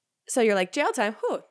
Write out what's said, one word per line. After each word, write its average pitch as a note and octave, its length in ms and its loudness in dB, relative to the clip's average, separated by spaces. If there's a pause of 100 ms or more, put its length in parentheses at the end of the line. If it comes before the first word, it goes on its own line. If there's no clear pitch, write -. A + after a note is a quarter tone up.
(320)
so B3+ 80 0
you're A3 140 4
like, F#3 180 0
"Jail D4+ 200 0
time, G#3+ 280 -2
whew, - 300 -4